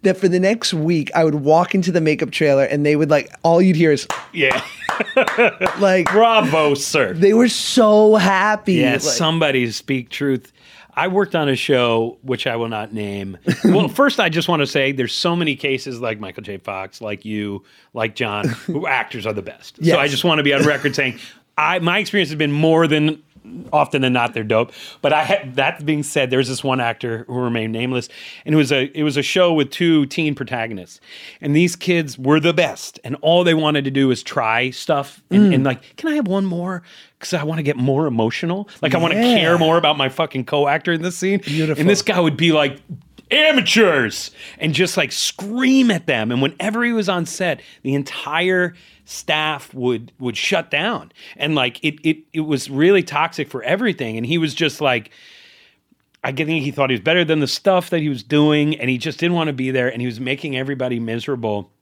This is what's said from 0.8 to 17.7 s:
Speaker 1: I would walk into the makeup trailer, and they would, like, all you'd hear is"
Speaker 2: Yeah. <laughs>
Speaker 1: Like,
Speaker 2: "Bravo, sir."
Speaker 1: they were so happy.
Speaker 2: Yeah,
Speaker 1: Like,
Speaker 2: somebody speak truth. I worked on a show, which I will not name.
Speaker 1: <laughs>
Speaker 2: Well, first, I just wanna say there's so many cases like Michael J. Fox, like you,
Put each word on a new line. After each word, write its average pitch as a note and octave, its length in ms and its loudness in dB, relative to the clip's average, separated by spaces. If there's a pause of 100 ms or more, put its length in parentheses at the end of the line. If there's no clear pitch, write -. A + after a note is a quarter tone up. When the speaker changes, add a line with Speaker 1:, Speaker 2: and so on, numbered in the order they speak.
Speaker 1:
I E3 80 2
would D#3 120 2
walk D#3 380 2
into F#3 160 0
the F3 120 0
makeup D3+ 300 0
trailer, C#3 340 2
and D3 200 0
they D3 120 4
would, D3 120 2
like, D3 240 2 (100)
all E3+ 180 4
you'd F#3 160 4
hear D#3+ 160 4
is" C#3 120 -2 (280)
Speaker 2:
Yeah. C3+ 340 2
<laughs> - 380 -6 (760)
Speaker 1:
Like, F#3 320 4
Speaker 2:
"Bravo, F3+ 640 4
sir." C#3 400 0
Speaker 1:
they G3 200 4
were A#3 160 6
so G#3+ 640 6
happy. G3 600 2
Speaker 2:
Yeah, C#3 180 2
Speaker 1:
Like, A#2+ 80 -2
Speaker 2:
somebody D3 680 0
speak B2+ 380 -6
truth. C3+ 420 -4 (460)
I D#3+ 120 0
worked F#3 260 0
on D3+ 140 0
a C3+ 60 2
show, A#2 680 0
which B2+ 260 -4
I A#2+ 80 -4
will A#2 140 -4
not G#2+ 240 -8
name. G2+ 440 -8 (140)
Speaker 1:
<laughs> - 140 -4
Speaker 2:
Well, F#3+ 240 4
first, C#4 300 0
I F#3 100 2
just D#3+ 180 -2
wanna D3+ 200 0
say C#3 240 0
there's C3 220 -4
so E3+ 220 -2
many D#3 200 -2
cases C3+ 440 -6
like A2 200 -6
Michael G2+ 240 -14
J. G2 140 -12
Fox, F#2+ 440 -12
like G#2 240 -10
you, G#2 380 -8 (300)